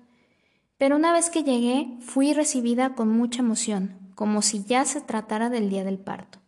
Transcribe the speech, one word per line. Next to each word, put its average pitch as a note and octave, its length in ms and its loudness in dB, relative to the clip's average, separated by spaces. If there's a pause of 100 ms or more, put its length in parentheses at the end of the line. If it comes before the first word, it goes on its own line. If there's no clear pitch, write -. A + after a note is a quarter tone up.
(760)
Pero C4+ 180 4
una D#4+ 160 4
vez E4+ 180 2
que E4 140 0
llegué, B3 560 0
fui C#4 320 2
recibida C4 640 0
con A3+ 140 0
mucha A#3+ 320 2
emoción, G#3+ 760 -2
como G#3 260 0
si G#3 220 -2
ya B3+ 220 2
se C#4 160 -6
tratara A3 480 -4
del A3+ 200 -2
día G3 140 -2
del F#3+ 160 -4
parto. - 480 -14